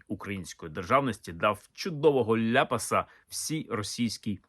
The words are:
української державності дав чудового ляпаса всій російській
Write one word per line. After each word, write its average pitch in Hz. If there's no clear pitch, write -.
української 95
державності 104
дав 98
чудового 139
ляпаса 113
всій -
російській 107